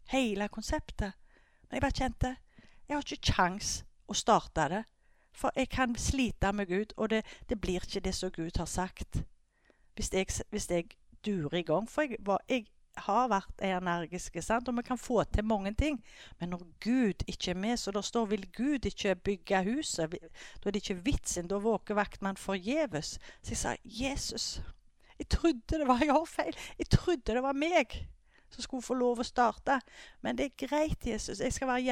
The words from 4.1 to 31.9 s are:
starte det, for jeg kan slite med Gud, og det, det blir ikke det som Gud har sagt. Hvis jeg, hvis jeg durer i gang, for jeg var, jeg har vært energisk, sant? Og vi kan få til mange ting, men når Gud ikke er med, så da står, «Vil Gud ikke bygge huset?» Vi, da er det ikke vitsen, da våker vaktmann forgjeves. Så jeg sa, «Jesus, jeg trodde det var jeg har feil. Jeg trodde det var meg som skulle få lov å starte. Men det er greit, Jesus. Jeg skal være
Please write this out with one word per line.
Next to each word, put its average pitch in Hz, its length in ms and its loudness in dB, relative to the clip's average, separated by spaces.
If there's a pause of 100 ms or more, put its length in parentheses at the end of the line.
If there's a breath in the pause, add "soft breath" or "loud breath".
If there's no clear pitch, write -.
starte 175 560 4
det, 214 80 -2 (500)
for - 240 0
jeg 262 140 2
kan 247 240 2
slite 220 640 2
med 202 100 -2
Gud, 185 300 -2
og 220 160 0
det, 220 80 4 (280 loud breath)
det 233 120 0
blir 180 240 0
ikke - 160 -4
det 180 160 -2
som 185 160 -4
Gud 165 240 -4
har 170 80 0
sagt. - 560 -4 (720 soft breath)
Hvis - 200 -4
jeg, 190 120 2 (240)
hvis 208 220 -4
jeg 175 180 0 (360)
durer 175 360 0
i 160 60 -6
gang, 170 220 4
for 302 180 0
jeg 240 180 -6
var, 196 240 2
jeg 247 160 0 (400)
har 233 260 4
vært - 320 -2
energisk, 175 800 -2
sant? 240 240 0
Og 247 80 -2
vi 240 80 0
kan 254 140 -4
få 220 260 2
til 214 220 2
mange 208 320 0
ting, 285 220 2 (400 loud breath)
men 175 100 -4
når 180 160 -6 (180)
Gud 226 440 2
ikke - 240 -4
er 180 80 -2
med, 226 180 0
så 208 180 -2
da 202 60 2
står, 233 240 0
«Vil 196 300 -2
Gud 269 300 0
ikke 196 300 0
bygge 190 480 0
huset?» 202 480 -2
Vi, 175 60 -6 (460 loud breath)
da 202 60 0
er - 20 2
det 202 120 -2
ikke 180 220 -4
vitsen, 175 420 0
da 202 160 0
våker 214 320 2
vaktmann 196 420 0
forgjeves. 196 840 -2 (240 loud breath)
Så - 100 -4
jeg 226 40 -2
sa, - 260 0
«Jesus, - 800 -4 (580 soft breath)
jeg - 100 -8
trodde 311 500 2
det 285 80 2
var 247 160 6
jeg 302 80 6
har 311 140 6
feil. - 300 -2 (220 loud breath)
Jeg - 120 -4
trodde 285 440 4
det 254 100 2
var 277 100 0
meg 302 420 2 (540 soft breath)
som - 140 -12
skulle 254 200 -6
få 262 140 -2
lov 240 220 2
å 247 80 -2
starte. 247 520 2 (420 loud breath)
Men 233 160 -2
det 269 80 2
er 269 220 -8
greit, 302 380 0
Jesus. 214 340 -4
Jeg 254 140 0
skal 269 140 -2
være 254 240 2